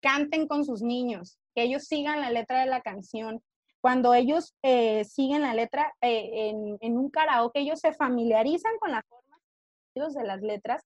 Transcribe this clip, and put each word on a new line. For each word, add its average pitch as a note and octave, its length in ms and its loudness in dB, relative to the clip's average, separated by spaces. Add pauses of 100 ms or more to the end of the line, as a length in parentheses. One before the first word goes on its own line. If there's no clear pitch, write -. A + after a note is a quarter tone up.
Canten D4 480 0
con D4 160 0
sus A#3 180 -6
niños, A#3+ 560 -4 (160)
que A#3 80 0
ellos C4+ 220 -2
sigan D4+ 360 -2
la B3+ 100 -4
letra A#3 300 -2
de C4 60 2
la B3+ 140 -2
canción. A3 640 -10 (380)
Cuando B3+ 340 6
ellos, C4+ 480 2
eh, A3+ 420 4
siguen C#4 380 0
la B3 120 -2
letra, C4+ 460 -2
eh, A3 480 -2
en, G#3+ 320 -6
en A#3 180 -2
un C#4 120 -2
karaoke, C#4+ 500 0
ellos D4+ 200 -4
se D#4 120 2
familiarizan B3 880 2
con F#4 140 -2
las A3 160 -4
formas - 1040 -12
de A3+ 100 -6
las G3 160 -6
letras G#3 460 -4